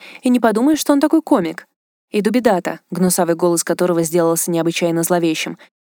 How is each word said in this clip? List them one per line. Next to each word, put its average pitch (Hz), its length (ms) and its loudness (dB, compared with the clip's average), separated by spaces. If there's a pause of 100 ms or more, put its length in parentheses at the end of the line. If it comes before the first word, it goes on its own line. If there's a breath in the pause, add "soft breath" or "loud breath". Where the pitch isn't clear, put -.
(220 loud breath)
и 254 80 0
не 247 100 2
подумаешь, 240 400 2
что - 140 0
он 285 60 2
такой 311 220 2
комик». 170 460 -2 (420)
И 208 120 -2
Дубидата, 202 680 0
гнусавый 180 460 0
голос 170 280 0
которого 175 400 0
сделался 165 480 0
необычайно 165 520 -2
зловещим. 170 540 -2 (340 loud breath)